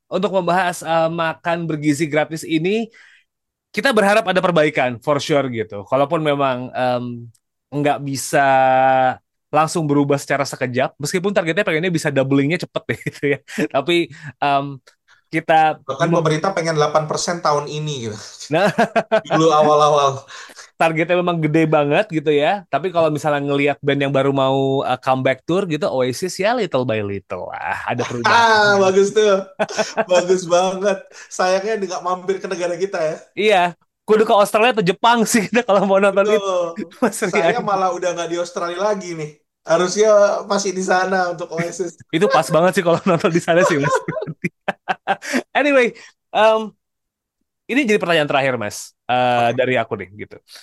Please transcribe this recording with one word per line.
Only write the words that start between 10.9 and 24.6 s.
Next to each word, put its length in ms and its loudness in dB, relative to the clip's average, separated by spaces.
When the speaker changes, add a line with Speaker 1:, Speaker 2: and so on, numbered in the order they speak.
Speaker 1:
meskipun 360 -4
targetnya 320 0
pengennya 280 -2
bisa 200 -2
doublingnya 520 0
cepet 240 -8
deh, 140 -6
<laughs> 60 -12
gitu 160 -10
ya. 20 -20
Tapi, 360 0
em, 400 -2
kita 480 2
Speaker 2:
Bahkan 280 -4
Speaker 1:
mem- 120 2
Speaker 2:
pemerintah 320 -2
pengen 240 -2
delapan 320 0
persen 320 -6
tahun 240 0
ini 440 -8
gitu. 80 -10
Speaker 1:
Nah. 160 2
Speaker 2:
<laughs> 640 -2
Dulu 160 4
awal-awal. 760 4
Speaker 1:
Targetnya 440 0
memang 200 -2
gede 280 2
banget 440 2
gitu 200 0
ya. 360 0
Tapi 240 -4
kalau 160 2
misalnya 360 -2
ngelihat 360 0
band 280 0
yang 40 -2
baru 200 2
mau, 560 0